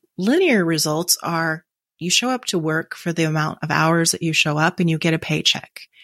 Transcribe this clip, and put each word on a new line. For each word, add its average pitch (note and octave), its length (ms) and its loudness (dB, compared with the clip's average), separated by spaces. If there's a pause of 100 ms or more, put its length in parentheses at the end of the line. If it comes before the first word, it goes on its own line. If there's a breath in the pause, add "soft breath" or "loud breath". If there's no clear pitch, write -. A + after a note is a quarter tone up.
(180)
linear B3 460 2
results D#3+ 580 0
are E3 420 -2 (360)
you F3 100 -4
show A#3+ 200 0
up B3+ 160 -4
to F#3+ 120 -2
work D#3+ 380 -2
for F3 160 -6
the E3 100 -2
amount D#3 400 -2
of D#3 80 -4
hours E3 400 2
that - 120 -4
you E3 100 -2
show D3+ 260 0
up E3 220 0
and E3+ 100 2
you D#3+ 80 2
get D#3+ 160 0
a D#3+ 40 0
paycheck. - 640 -4 (220 loud breath)